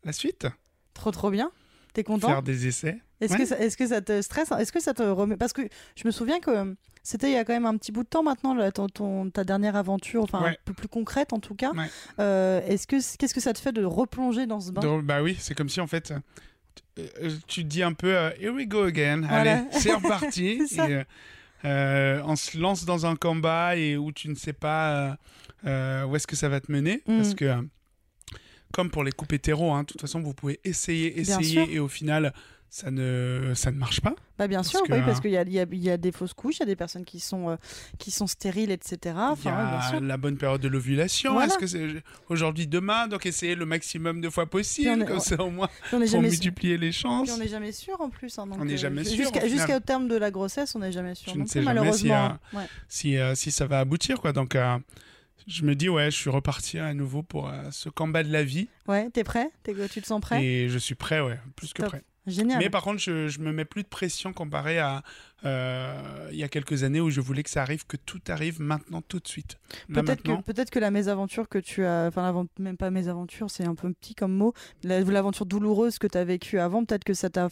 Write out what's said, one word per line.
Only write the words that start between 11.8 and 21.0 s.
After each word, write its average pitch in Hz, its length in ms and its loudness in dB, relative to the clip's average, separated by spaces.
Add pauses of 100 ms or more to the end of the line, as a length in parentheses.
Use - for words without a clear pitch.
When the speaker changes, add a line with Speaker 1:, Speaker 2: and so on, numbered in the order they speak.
Speaker 2:
Euh, 190 480 4
est-ce 190 200 2
que 277 120 4
c-, - 180 -4
qu'est-ce - 160 0
que 254 80 0
ça 233 120 2
te - 60 -4
fait 269 120 -2
de 220 120 2
replonger 233 600 0
dans 220 140 -4
ce 180 120 -10
bain ? 180 100 -2
Speaker 1:
De, 151 200 2
bah 147 220 2
oui, 180 160 2
c'est - 160 -6
comme 147 140 -2
si 180 120 -2
en 165 60 -2
fait, 165 260 -4 (840)
euh, - 300 -6 (180)
tu - 160 -6
te 156 40 -4
dis 151 160 0
un 170 100 2
peu, 185 220 2
euh, 165 140 4 (100)
Here 208 140 -2
we 262 140 -4
go 208 160 2
again. 151 440 4
Speaker 2:
Voilà. 220 320 6
Speaker 1:
Allez, 247 120 -4
c'est - 220 4
reparti. 208 680 2
Speaker 2:
<laughs> 294 40 0
C'est 277 80 -4
ça. 320 140 2
Speaker 1:
Et, 143 60 2
euh, 135 80 -2 (600)